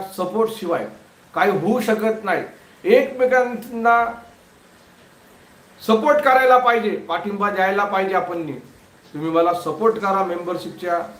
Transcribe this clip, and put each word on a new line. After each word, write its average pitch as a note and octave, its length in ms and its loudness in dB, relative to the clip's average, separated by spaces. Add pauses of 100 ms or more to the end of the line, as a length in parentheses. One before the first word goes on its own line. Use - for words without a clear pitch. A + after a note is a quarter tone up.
(180)
सपोर्ट G#3 340 -2
शिवाय D3+ 360 -4 (460)
काही F#3+ 200 2
होऊ F3+ 280 0
शकत G#3+ 420 -2
नाही. F3 200 -2 (400)
एकमेकांना A#3+ 1200 2 (1800)
सपोर्ट C4 420 4
करायला B3+ 340 6
पाहिजे, A#3 420 2
पाठिंबा G3+ 520 -4
द्यायला G3 340 0
पाहिजे F#3+ 300 -2
आपण. E3+ 360 -4 (640)
तुम्ही D3+ 180 -6
मला E3+ 240 2
सपोर्ट G#3+ 440 -2
करा F#3+ 260 0
मेंबरशिपच्या E3+ 760 -6 (200)